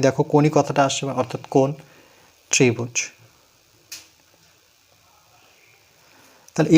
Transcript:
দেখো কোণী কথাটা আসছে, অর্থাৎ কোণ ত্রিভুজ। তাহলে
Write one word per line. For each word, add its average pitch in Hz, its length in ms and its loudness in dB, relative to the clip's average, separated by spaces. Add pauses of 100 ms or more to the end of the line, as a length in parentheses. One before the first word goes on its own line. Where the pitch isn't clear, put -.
দেখো 135 160 0 (100)
কোণী 147 240 4
কথাটা 143 320 0
আসছে, - 140 -6 (200)
অর্থাৎ 123 200 -10 (120)
কোণ 135 160 2 (800)
ত্রিভুজ। 120 440 -2 (3500)
তাহলে - 260 0